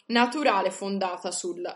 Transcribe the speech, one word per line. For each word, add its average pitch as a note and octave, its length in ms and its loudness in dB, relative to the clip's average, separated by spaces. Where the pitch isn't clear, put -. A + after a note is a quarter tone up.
naturale A#3+ 640 4
fondata F#3+ 580 -4
sul F3 320 -6